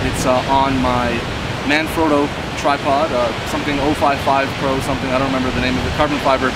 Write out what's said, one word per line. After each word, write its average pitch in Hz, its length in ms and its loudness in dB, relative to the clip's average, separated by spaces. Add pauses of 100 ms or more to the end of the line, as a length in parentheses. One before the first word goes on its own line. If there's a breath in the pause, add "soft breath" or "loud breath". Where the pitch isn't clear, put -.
It's, 131 240 -2
uh, 127 80 4 (160)
on 135 320 2
my 123 320 0 (480)
Manfrotto 147 640 2 (320)
tripod, 143 480 2
uh, 123 240 0 (160)
something 147 400 -2
oh 151 80 2
five 139 240 2
five 135 400 2
Pro, 135 240 0
something, 135 240 -2
I 127 80 0
don't 135 160 2
remember 127 240 0
the 123 80 0
name 127 160 0
of - 80 -2
it, 127 80 -2
carbon 147 240 0
fiber. 131 360 2